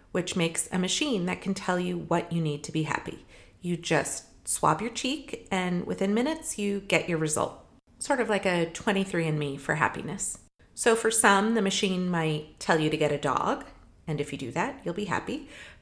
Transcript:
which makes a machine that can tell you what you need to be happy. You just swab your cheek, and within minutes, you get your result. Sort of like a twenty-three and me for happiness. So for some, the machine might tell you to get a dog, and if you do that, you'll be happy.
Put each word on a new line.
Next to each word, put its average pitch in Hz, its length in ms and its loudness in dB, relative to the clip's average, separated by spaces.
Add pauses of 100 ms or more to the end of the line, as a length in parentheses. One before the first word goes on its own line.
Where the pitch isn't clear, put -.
(120)
which 180 220 -2
makes 165 380 0
a 185 60 0
machine 190 480 0
that 180 160 -4
can 196 100 -2
tell 185 260 0
you 180 200 -2
what 165 340 0
you 170 80 0
need 147 240 -2
to - 80 -10
be 160 120 0
happy. - 420 -4 (340)
You 175 160 -2
just - 480 0 (240)
swab 156 320 2
your 220 80 -4
cheek, - 640 -6
and 180 360 0
within 190 280 0
minutes, 302 440 -2
you 202 220 0
get 170 260 0
your 170 120 0
result. - 480 -2 (320)
Sort 277 200 0
of 220 120 0
like 196 160 2
a 170 240 2
twenty-three 190 560 0
and 151 120 0
me 139 200 -2
for 156 160 -2
happiness. - 640 -2 (360)
So 226 220 4
for 226 140 2
some, 214 440 6
the 226 60 2
machine 185 480 0
might 156 500 0
tell 165 220 4
you 156 80 4
to 156 80 2
get 151 160 2
a 143 60 0
dog, 151 480 0 (400)
and 151 160 -2
if - 100 -6
you 139 60 -8
do 123 140 -6
that, 202 300 -2
you'll 175 120 -4
be 208 100 -4
happy. 233 440 -4 (340)